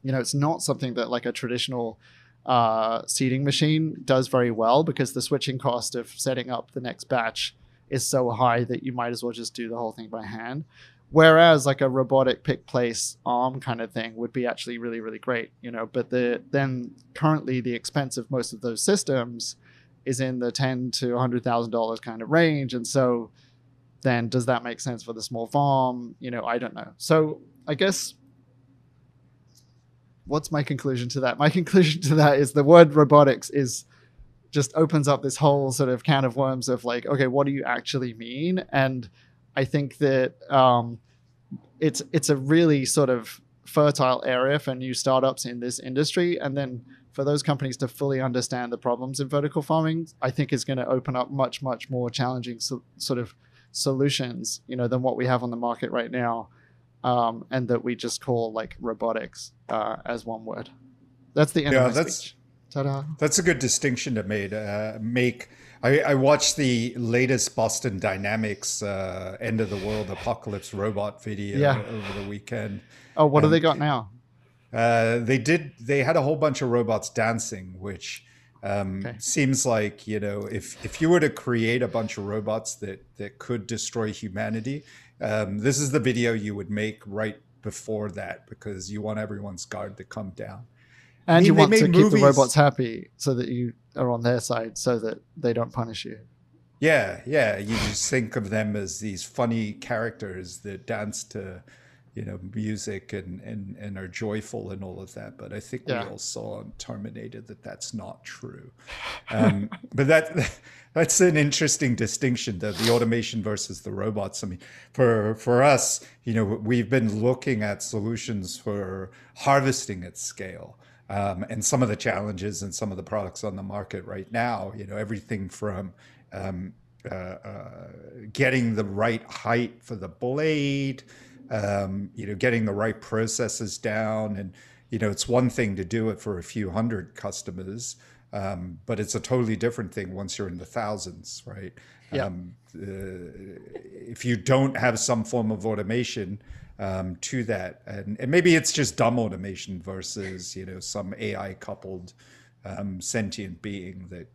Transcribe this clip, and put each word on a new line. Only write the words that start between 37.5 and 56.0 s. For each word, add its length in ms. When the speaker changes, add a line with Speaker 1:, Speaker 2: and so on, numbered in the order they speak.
Speaker 1:
you 120
actually 500
mean? 560
And 380
I 80
think 340
that, 360
um, 520
it's, 220
it's 180
a 60
really 500
sort 240
of 300
fertile 580
area 360
for 160
new 180
startups 500
in 140
this 220
industry. 580
And 180
then 280
for 140
those 180
companies 360
to 100
fully 320
understand 520
the 60
problems 400
in 100
vertical 320
farming, 460
I 80
think 220
is 120
gonna 220
open 300
up 160
much, 280
much 300
more 180
challenging 520
so-, 240
sort 220
of 160
solutions, 960
you 80
know, 100
than 160
what 140
we 100
have 160
on 80
the 60
market 340
right 220